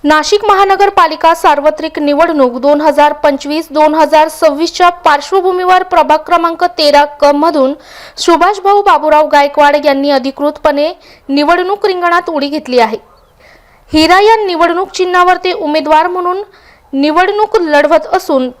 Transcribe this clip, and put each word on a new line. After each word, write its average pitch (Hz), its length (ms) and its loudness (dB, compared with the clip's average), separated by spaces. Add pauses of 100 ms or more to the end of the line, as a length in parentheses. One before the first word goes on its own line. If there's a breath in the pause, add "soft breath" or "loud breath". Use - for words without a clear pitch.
नाशिक 311 400 0
महानगरपालिका 381 880 2
सार्वत्रिक 311 640 -2
निवडणूक 285 640 0
दोन 294 200 2
हजार 294 320 2
पंचवीस 294 580 -4
दोन 302 240 0
हजार 311 340 2
सव्वीसच्या 320 600 0 (160)
पार्श्वभूमीवर 359 800 0
प्रभाग 311 440 0
क्रमांक 330 360 -2 (160)
तेरा 294 260 4 (160)
क - 40 2 (100)
मधून 285 400 0 (420 loud breath)
सुभाषभाऊ 392 680 0
बाबूराव 302 460 2
गायकवाड 285 560 2
यांनी 277 260 0
अधिकृतपणे 285 800 -2 (400 soft breath)
निवडणूक 349 580 -2
रिंगणात 359 440 -2
उडी 285 180 -4
घेतली 285 300 -4
आहे. 220 180 0 (920 soft breath)
हिरा 320 300 2
या 440 160 4 (100)
निवडणूक 339 460 -2
चिन्हावर 359 520 0
ते 370 80 -2
उमेदवार 311 540 0
म्हणून 359 360 -6 (500 soft breath)
निवडणूक 381 640 0
लढवत 311 560 0
असून 277 360 -2 (120)